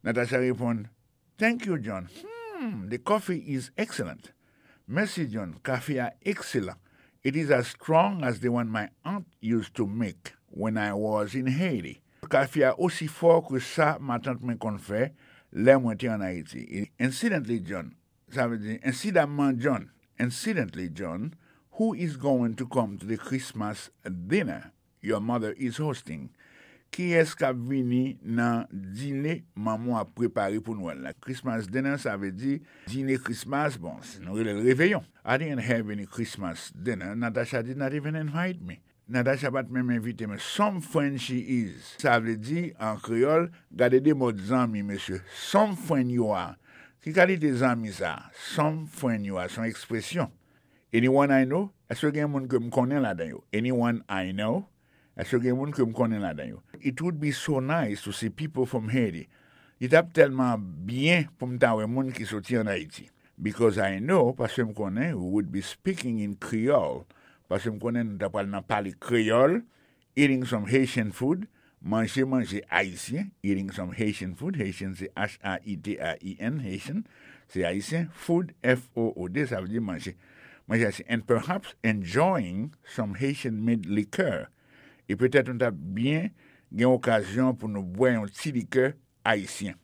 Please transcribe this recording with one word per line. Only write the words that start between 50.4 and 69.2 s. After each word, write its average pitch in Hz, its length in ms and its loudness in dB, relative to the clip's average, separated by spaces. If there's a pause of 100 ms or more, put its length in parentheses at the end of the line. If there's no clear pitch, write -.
Anyone 131 400 6
I 135 140 8
know? 175 260 -2 (180)
Est-ce - 120 -4
que 151 100 4
gen 147 180 0
moun 135 200 -2
ke 123 100 4
m 117 100 -4
konnen 131 320 2
la 107 120 2
dan 82 160 -4
yo? - 240 -12
Anyone 117 560 2
I 95 240 -2
know? 113 340 -2 (500)
Est-ce - 200 -2
que 120 60 4
gen 123 120 4
moun 143 160 -2
ke 139 120 2
m 113 100 0
konnen 113 280 0
la 87 120 -2
dan 69 160 -8
yo? 55 120 -14 (180)
It 127 220 -4
would 170 180 -2
be 147 120 0
so 139 280 -2
nice 131 440 0
to 104 80 -8
see 113 180 -4
people 143 360 -2
from 117 240 -4
Haiti. 110 380 0 (520)
It 127 140 4
ap 170 200 6
telman 131 460 6 (280)
byen 143 400 4 (100)
pou 127 100 -6
m 123 120 -4
ta 120 160 8
wè 107 120 0
moun 131 280 0
ki 113 80 -6
soti 107 340 -2
an 107 100 2
Haiti. 87 420 -4 (320)
Because 107 360 4
I 98 220 0
know, 131 340 4
paske 123 300 -2
m 110 100 -2
konnen, 110 420 -2
we 90 140 -4
would 101 220 0
be 98 100 -2
speaking 127 580 -4
in 101 160 -2
Creole. 110 720 0 (440)
Paske 95 180 -2
m 107 120 -6
konnen 117 340 -2
nou 98 40 -8
ta 98 140 -2
pral 101 180 -2
nan 101 140 -4
pale 104 360 -2
Creole, 120 600 4 (540)